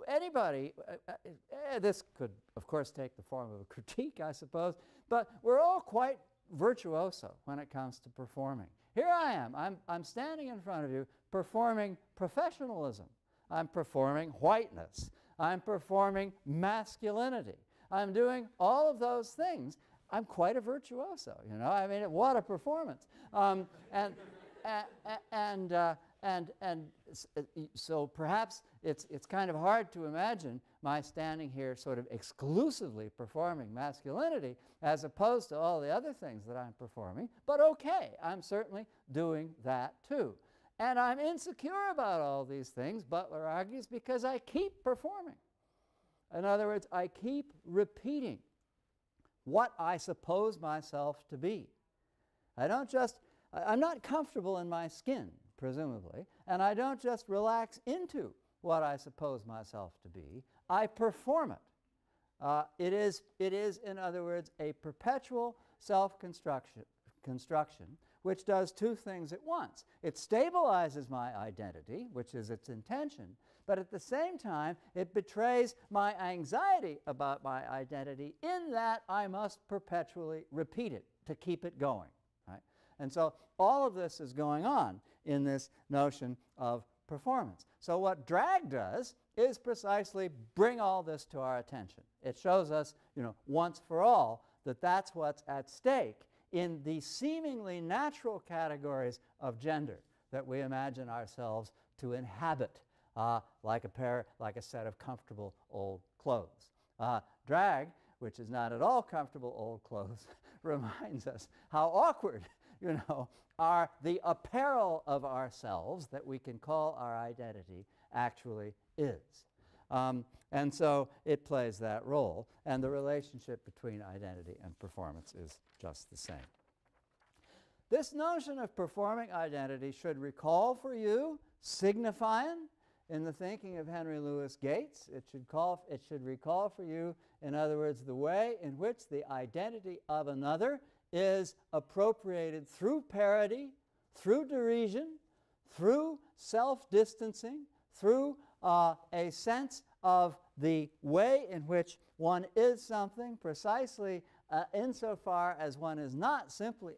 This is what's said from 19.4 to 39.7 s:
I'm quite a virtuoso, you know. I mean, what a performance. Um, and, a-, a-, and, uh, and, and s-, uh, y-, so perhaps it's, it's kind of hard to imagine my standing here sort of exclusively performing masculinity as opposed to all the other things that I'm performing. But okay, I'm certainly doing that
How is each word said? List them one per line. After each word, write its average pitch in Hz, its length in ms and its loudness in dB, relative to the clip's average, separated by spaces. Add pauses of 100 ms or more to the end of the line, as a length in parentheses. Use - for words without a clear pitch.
I'm 220 120 0
quite 190 320 2
a 254 40 0
virtuoso, 254 800 -6 (100)
you 107 80 -6
know. 127 120 0
I 196 160 2
mean, 202 240 -2
what 240 260 4
a 220 60 2
performance. 226 640 -4 (260)
Um, 196 340 4 (260)
and, 202 220 0 (500)
a-, 214 200 -2 (220)
a-, 220 280 -8
and, 196 380 -2
uh, 170 220 4 (280)
and, 185 280 -2 (100)
and 170 240 -4 (260)
s-, - 160 -16 (100)
uh, 147 60 -2 (140)
y-, 151 180 -8
so 151 320 -2
perhaps 165 560 -2 (200)
it's, 151 260 -4
it's 143 180 -12
kind 190 220 -2
of 160 80 -2
hard 190 360 4
to 165 120 -8
imagine 160 560 -4 (220)
my 147 180 0
standing 156 500 -6
here 131 240 -4
sort 123 240 -6
of 123 120 -6
exclusively 135 1040 -2
performing 147 560 -4
masculinity 143 840 -4 (260)
as 151 220 2
opposed 214 440 2
to 147 80 -6
all 165 240 2
the 143 100 -2
other 254 220 0
things 117 340 -12
that 120 100 -8
I'm 123 220 -10
performing. 117 500 -10 (180)
But 285 140 6
okay, 311 520 6 (100)
I'm 170 200 -4
certainly 202 440 -4 (260)
doing 160 380 0 (140)
that 127 300 -2 (120)